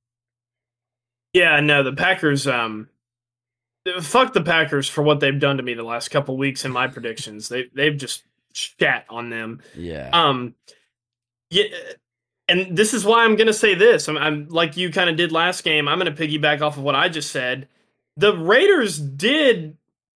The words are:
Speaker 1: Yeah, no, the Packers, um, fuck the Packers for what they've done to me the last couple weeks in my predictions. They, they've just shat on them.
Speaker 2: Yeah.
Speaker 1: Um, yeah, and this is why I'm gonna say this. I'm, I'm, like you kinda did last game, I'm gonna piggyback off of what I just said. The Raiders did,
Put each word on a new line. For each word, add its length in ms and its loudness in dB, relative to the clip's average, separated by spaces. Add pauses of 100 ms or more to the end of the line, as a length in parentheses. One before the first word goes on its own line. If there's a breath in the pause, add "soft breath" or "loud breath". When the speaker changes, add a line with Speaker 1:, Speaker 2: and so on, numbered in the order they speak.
(1300)
Speaker 1:
Yeah, 260 6
no, 220 4
the 120 0
Packers, 520 0
um, 420 -4 (1120)
fuck 320 2
the 100 2
Packers 440 0
for 140 -4
what 200 4
they've 180 0
done 180 2
to 60 -6
me 100 -6
the 80 -8
last 280 -8
couple 280 -4
weeks 280 -4
in 60 -6
my 140 -2
predictions. 640 -10
They, 240 -6
they've 240 0
just 240 -10 (320)
shat 560 -2
on 220 -12
them. 320 -10 (120)
Speaker 2:
Yeah. 380 -10
Speaker 1:
Um, 400 0 (960 soft breath)
yeah, 140 2 (840)
and 300 -2
this 160 2
is 100 -4
why 200 6
I'm 120 6
gonna 160 4
say 220 2
this. 340 6
I'm, 120 -4
I'm, 300 -2
like 280 -2
you 140 -4
kinda 220 0
did 180 0
last 320 0
game, 240 0
I'm 100 0
gonna 140 -2
piggyback 500 -2
off 160 -2
of 60 -10
what 100 0
I 160 0
just 220 -8
said. 360 -6 (500)
The 200 4
Raiders 600 2
did, 800 0 (380)